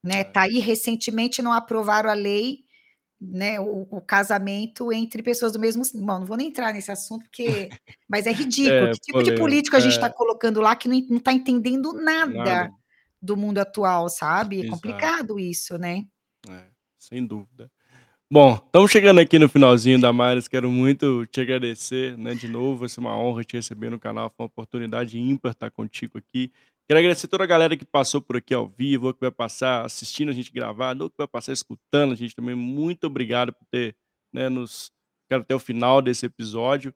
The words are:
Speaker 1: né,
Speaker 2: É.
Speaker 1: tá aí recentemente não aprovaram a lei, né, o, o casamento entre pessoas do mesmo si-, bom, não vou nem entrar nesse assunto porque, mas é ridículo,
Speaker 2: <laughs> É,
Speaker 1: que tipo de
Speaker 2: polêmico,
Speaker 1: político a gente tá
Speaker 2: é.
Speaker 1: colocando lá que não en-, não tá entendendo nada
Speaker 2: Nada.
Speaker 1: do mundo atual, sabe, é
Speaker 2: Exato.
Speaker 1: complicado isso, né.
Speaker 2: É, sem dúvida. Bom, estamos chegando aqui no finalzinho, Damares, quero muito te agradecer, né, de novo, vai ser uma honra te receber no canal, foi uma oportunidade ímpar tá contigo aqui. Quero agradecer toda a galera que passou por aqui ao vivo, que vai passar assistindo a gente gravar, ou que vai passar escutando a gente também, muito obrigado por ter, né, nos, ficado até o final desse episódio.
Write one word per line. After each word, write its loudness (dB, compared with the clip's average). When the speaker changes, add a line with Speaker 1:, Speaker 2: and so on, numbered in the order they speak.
Speaker 1:
né, -4
Speaker 2:
É. -2
Speaker 1:
tá 0
aí 2
recentemente -2
não -2
aprovaram 0
a 0
lei, -2
né, -6
o, -6
o -10
casamento -2
entre -4
pessoas -2
do -8
mesmo -2
si-, -6
bom, -4
não -8
vou -8
nem -4
entrar -4
nesse -10
assunto -12
porque, -6
mas -2
é 0
ridículo, 0
Speaker 2:
<laughs> 4
É, 0
Speaker 1:
que -6
tipo -4
de 4
Speaker 2:
polêmico, 2
Speaker 1:
político 2
a 10
gente 4
tá 0
Speaker 2:
é. 0
Speaker 1:
colocando 0
lá 4
que -8
não 2
en-, 0
não 2
tá 0
entendendo 0
nada 0
Speaker 2:
Nada. -2
Speaker 1:
do -4
mundo -2
atual, 0
sabe, -2
é -4
Speaker 2:
Exato. -6
Speaker 1:
complicado -4
isso, -8
né. -6
Speaker 2:
É, -20
sem -8
dúvida. -16
Bom, 10
estamos 6
chegando 10
aqui 6
no 8
finalzinho, 6
Damares, 2
quero -2
muito 0
te -6
agradecer, -6
né, -8
de -12
novo, -6
vai -8
ser -14
uma -6
honra -4
te -10
receber -10
no -10
canal, -8
foi -14
uma -10
oportunidade -8
ímpar -4
tá -12
contigo -12
aqui. -8
Quero 6
agradecer 2
toda -2
a 0
galera 4
que -16
passou 0
por -8
aqui -4
ao -2
vivo, -2
que -12
vai -2
passar -4
assistindo -8
a -4
gente -8
gravar, -6
ou -8
que -18
vai -6
passar -10
escutando -2
a -2
gente -12
também, -8
muito -4
obrigado -2
por -20
ter, -4
né, -6
nos, -8
ficado -2
até -2
o -4
final 2
desse -2
episódio. -6